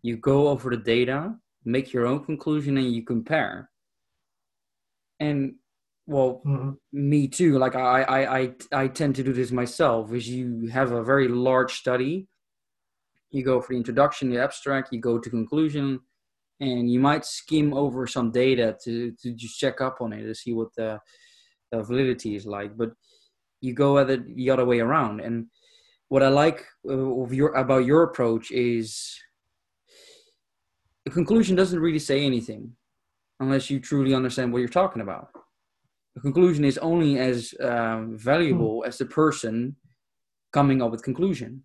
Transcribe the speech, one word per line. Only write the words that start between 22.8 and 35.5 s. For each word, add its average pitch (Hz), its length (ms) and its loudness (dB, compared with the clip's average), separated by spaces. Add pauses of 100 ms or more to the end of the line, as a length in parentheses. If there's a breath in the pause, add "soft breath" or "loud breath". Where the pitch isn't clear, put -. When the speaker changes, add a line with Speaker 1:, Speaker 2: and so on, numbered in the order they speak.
Speaker 1:
you 127 120 -6
go 139 260 4
at 135 120 4
it 123 260 -4
the 127 140 0
other 127 160 4
way 120 140 4
around. 113 400 0
And 117 260 -6 (600 soft breath)
what 135 140 4
I 135 60 6
like, 147 380 2 (220)
uh, 139 40 -4
of 131 400 -4
your, 143 220 2
about 131 320 2
your 156 160 6
approach 120 480 0
is 120 680 -4 (1900 soft breath)
the 143 60 -8
conclusion 185 460 2
doesn't 180 220 2
really 160 200 2
say 143 280 0
anything 117 460 -4 (680)
unless 135 320 -2
you 139 100 -2
truly 135 320 0
understand 127 400 0
what 123 60 0
you're 123 100 -2
talking 180 340 0
about. 95 260 -10 (840)